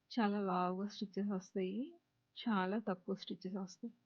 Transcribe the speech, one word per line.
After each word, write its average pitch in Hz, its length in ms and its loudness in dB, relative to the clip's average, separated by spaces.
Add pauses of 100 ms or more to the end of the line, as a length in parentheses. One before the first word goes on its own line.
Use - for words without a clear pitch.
(120)
చాలా 208 280 4
లావుగా 185 480 2
స్టిచెస్ 202 440 -2
వస్తాయి, 190 480 -2 (580)
చాలా 196 420 2
తక్కువ 196 360 -2
స్టిచెస్ 190 420 -6
వస్తాయి. 196 360 -8 (120)